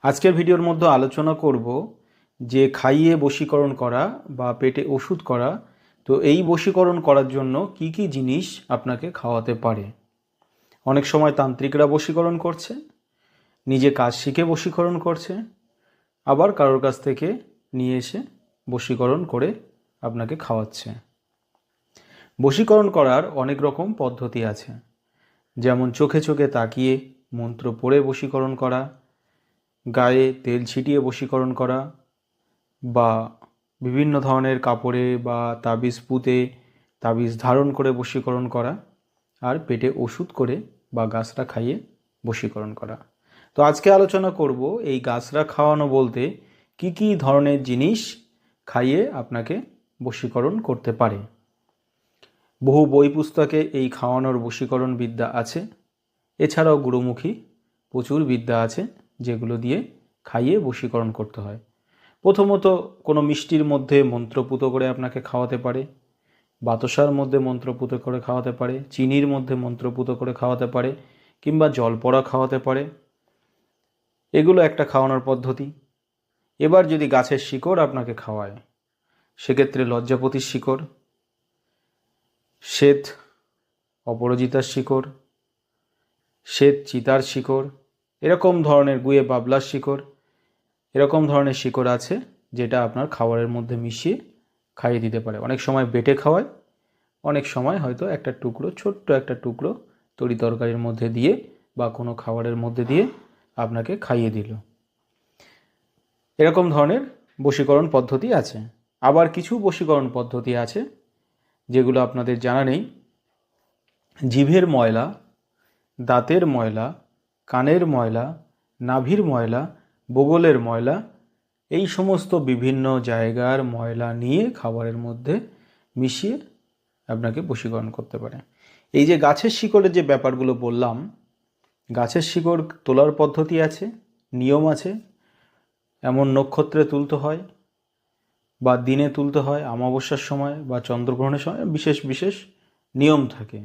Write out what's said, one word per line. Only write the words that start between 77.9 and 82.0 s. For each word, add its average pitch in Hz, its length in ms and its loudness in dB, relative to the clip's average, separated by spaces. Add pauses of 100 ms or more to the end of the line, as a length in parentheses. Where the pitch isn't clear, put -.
খাওয়ায়, 107 420 -10 (840)
সেক্ষেত্রে 131 460 0
লজ্জাপতির 123 640 -2
শিকড়, 131 320 -4 (1800)